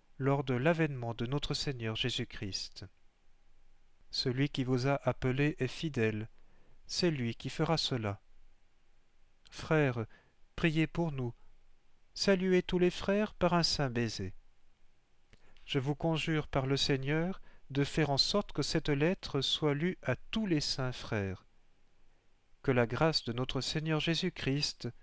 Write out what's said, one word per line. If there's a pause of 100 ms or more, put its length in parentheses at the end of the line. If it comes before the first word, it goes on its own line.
(180)
lors
de
l'avènement
de
notre
Seigneur
Jésus-Christ. (1300)
Celui
qui
vous
a
appelé
est
fidèle, (580)
c'est
lui
qui
fera
cela. (1300)
Frères, (500)
priez
pour
nous. (800)
Saluez
tous
les
frères
par
un
saint
baiser. (1300)
Je
vous
conjure
par
le
Seigneur (300)
de
faire
en
sorte
que
cette
lettre
soit
lue
à
tous
les
saints
frères. (1160)
Que
la
grâce
de
notre
Seigneur
Jésus-Christ (160)